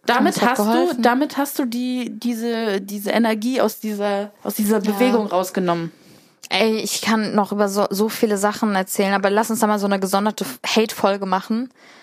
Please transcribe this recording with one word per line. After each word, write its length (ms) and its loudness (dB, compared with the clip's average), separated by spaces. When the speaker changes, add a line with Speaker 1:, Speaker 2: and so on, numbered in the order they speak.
Speaker 1:
damit 300 2
Speaker 2:
Das 60 0
hat 80 4
Speaker 1:
hast 80 0
du, 40 2
Speaker 2:
geholfen. 300 2
Speaker 1:
damit 340 2
hast 220 -2
du 60 0
die, 460 -4
diese, 680 -2
diese 300 -6
Energie 500 0
aus 200 0
dieser, 500 -4
aus 100 -4
dieser 300 2
Speaker 2:
Ja. 80 0
Speaker 1:
Bewegung 340 2
rausgenommen. 640 -2
Speaker 2:
Ey, 280 2
ich 260 -4
kann 320 0
noch 160 2
über 180 0
so, 220 0
so 180 0
viele 300 0
Sachen 380 0
erzählen, 380 0
aber 160 2
lass 200 2
uns 80 -2
da 80 2
mal 140 2
so 60 -2
eine 120 2
gesonderte 460 0
F-, 160 -12
Hate-Folge 500 0
machen. 440 -2